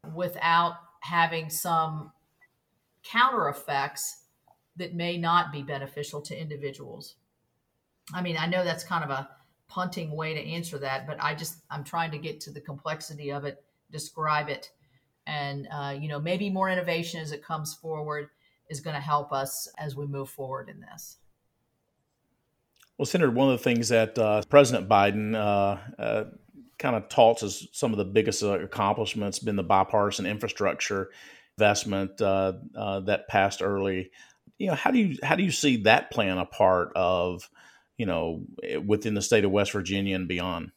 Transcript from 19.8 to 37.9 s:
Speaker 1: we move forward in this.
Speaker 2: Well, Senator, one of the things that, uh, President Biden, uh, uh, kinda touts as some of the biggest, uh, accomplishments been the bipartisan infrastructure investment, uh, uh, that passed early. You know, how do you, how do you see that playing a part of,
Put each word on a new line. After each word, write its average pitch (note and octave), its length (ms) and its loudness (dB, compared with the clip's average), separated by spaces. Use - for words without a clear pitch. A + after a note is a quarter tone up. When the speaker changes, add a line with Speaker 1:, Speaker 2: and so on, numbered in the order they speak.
Speaker 1:
we C#3+ 120 -8
move C#3 240 -6
forward C3 380 -8
in - 120 -18
this. - 380 -18
Speaker 2:
Well, C#3 80 -2
Senator, E3 240 4
one C3 200 4
of A#2+ 80 2
the - 60 -8
things A#2 240 2
that, A2+ 300 4
uh, G#2+ 300 4
President B2 400 8
Biden, G#2+ 460 6
uh, G2+ 440 2
uh, A2 240 0
kinda A#2+ 260 0
touts A#2 340 6
as G2+ 300 -6
some A#2 200 0
of G#2 60 0
the G2+ 60 0
biggest, G#2+ 380 2
uh, G2+ 180 0
accomplishments G2+ 800 -2
been G#2+ 180 -2
the G2 60 0
bipartisan G2 640 2
infrastructure G2 840 -2
investment, G2+ 640 2
uh, F#2+ 320 2
uh, G2 240 -4
that G2 280 -2
passed G2 340 2
early. G2 480 0
You G3 100 -2
know, D#3+ 60 0
how - 160 2
do B3+ 80 4
you, F#3+ 240 2
how C#3 140 0
do F3+ 60 0
you F#3 80 2
see B2 340 2
that A#2 260 6
playing F#2+ 280 0
a F2 60 0
part F#2 500 4
of, F2+ 540 0